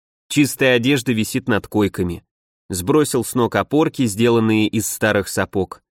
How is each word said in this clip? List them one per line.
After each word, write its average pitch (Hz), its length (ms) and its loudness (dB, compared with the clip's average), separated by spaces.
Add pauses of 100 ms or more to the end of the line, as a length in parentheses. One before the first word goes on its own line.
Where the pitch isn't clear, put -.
(280)
Чистая 135 480 2
одежда 123 360 0
висит 110 360 -4
над 104 180 0
койками. 92 560 -2 (460)
Сбросил 127 560 0
с - 100 -10
ног 117 220 0
опорки, 139 480 0
сделанные 110 640 2
из 107 180 -2
старых 104 420 -2
сапог. - 640 -4